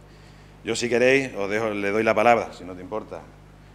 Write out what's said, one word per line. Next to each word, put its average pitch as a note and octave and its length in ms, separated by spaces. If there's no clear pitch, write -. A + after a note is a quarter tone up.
Yo, A2+ 120
si A#2+ 140
queréis, B2 460
os G2 160
dejo, A2 180
le G2+ 220
doy G#2+ 100
la A2 140
palabra, G#2+ 360
si F2 120
no F2+ 100
te F#2 80
importa, F#2 400